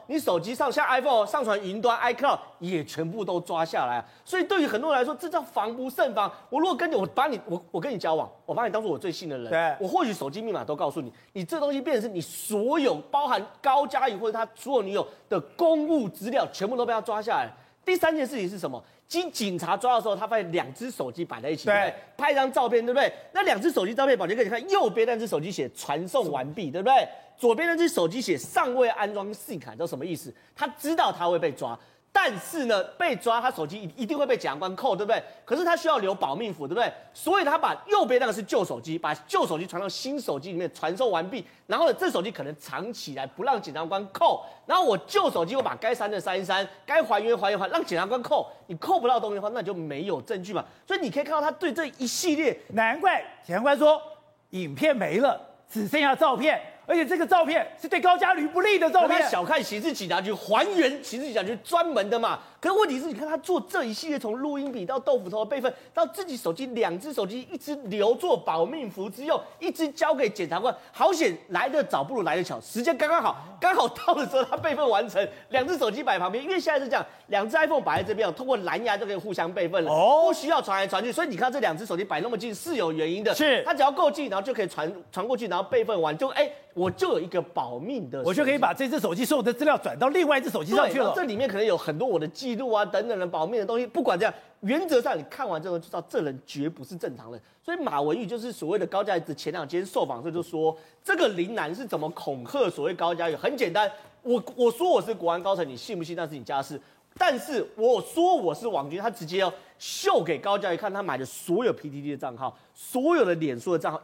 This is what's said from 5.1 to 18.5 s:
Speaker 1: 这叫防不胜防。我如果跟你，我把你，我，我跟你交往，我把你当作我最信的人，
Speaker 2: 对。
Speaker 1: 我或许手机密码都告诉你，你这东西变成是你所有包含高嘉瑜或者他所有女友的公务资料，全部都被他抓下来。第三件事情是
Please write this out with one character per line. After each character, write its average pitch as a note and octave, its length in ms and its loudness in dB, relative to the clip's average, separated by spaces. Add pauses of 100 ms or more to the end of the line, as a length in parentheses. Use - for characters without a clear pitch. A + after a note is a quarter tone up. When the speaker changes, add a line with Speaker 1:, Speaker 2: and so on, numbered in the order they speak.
Speaker 1:
这 F4 120 -10
叫 D#4+ 140 0
防 A#3 340 -4
不 B3+ 140 -6
胜 C4+ 240 0
防。 G3 180 0 (180)
我 B3 100 0
如 F4 80 4
果 F4 80 2
跟 D#4+ 160 -2
你， D4+ 40 0
我 F#3+ 120 2
把 G3 200 2
你， A#3 180 -2
我， E3+ 260 -6
我 F3 80 -4
跟 F#3 120 -4
你 A3 60 -4
交 E3 180 0
往， C3 140 -2 (160)
我 E3 80 -6
把 A3+ 140 0
你 G3+ 40 -2
当 G#3+ 100 -2
作 G#3 100 -2
我 C#3 60 -2
最 F3+ 140 -4
信 D#3+ 160 -10
的 C#3+ 100 -6
人， A#2+ 120 -8
Speaker 2:
对。 E3 300 2
Speaker 1:
我 F#3 80 -4
或 D#4+ 180 2
许 G#3+ 80 -2
手 C#3+ 160 -6
机 F3+ 120 -8
密 A3 100 -4
码 D3 120 -4
都 D3+ 120 -4
告 D3 160 0
诉 D#3+ 100 -6
你， A#2+ 100 -10 (220)
你 F#3+ 100 -6
这 D#4 160 -4
东 C#4+ 140 0
西 C#4 80 -2
变 C#4+ 140 0
成 G#3+ 80 0
是 A#3 60 -6
你 F3+ 120 -6
所 A3+ 580 -2
有 A#3+ 160 4 (140)
包 C#4+ 180 0
含 G#3+ 160 0 (180)
高 C#4 260 4
嘉 C4 200 0
瑜 A3 80 -2
或 A3 160 -2
者 A3 60 -6
他 A3+ 180 -2
所 C4+ 200 -4
有 A#3+ 80 4
女 F#3+ 80 -6
友 G3 160 -2 (220)
的 G3 100 2
公 D#4+ 480 2
务 D4+ 220 2
资 F#3+ 200 -8
料， A#3 220 2
全 G3 160 -4
部 B3 100 -4
都 A#3+ 80 0
被 A#3+ 80 0
他 A3 80 0
抓 G#3+ 200 -4
下 G#3 120 -2
来。 B2 160 0 (340)
第 F#4 120 2
三 D#4+ 200 2
件 D4 100 0
事 C#4 100 -8
情 F#3+ 140 -2
是 G3+ 80 -10